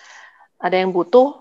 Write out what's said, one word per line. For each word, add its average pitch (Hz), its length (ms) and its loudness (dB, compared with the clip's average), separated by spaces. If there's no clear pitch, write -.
ada 180 200 -6
yang 185 120 -2
butuh, 247 520 0